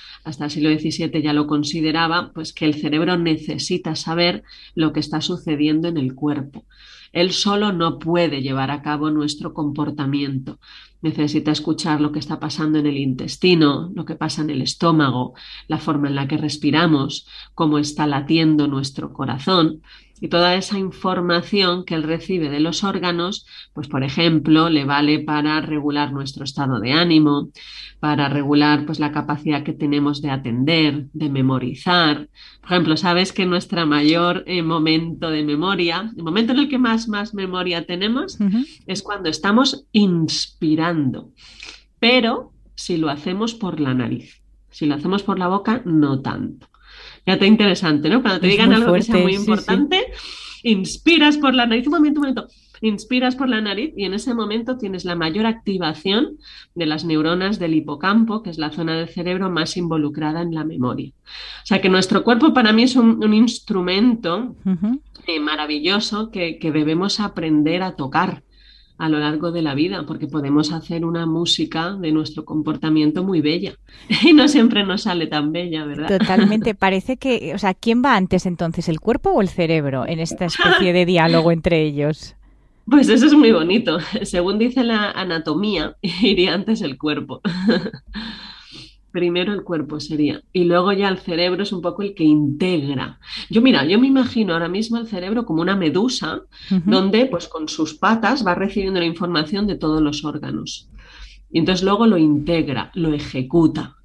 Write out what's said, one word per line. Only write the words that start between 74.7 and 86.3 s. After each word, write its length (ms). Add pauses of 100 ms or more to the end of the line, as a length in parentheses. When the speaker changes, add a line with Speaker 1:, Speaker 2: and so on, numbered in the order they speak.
Speaker 1:
nos 180
sale 240
tan 240
bella, 340
¿verdad? 220 (120)
Speaker 2:
Totalmente. 560
<laughs> 0
Parece 420
que, 360
o 40
sea, 160
¿quién 300
va 120
antes 300
entonces, 440
el 120
cuerpo 300
o 100
el 80
cerebro 580
en 120
esta 260
especie 480
de 120
diálogo 460
entre 320
ellos? 520 (520)
Speaker 1:
Pues 220
eso 160
es 80
muy 180
bonito. 460 (140)
<laughs> 120
Según 360
dice 260
la 260
anatomía, 880
<laughs> 220
iría 320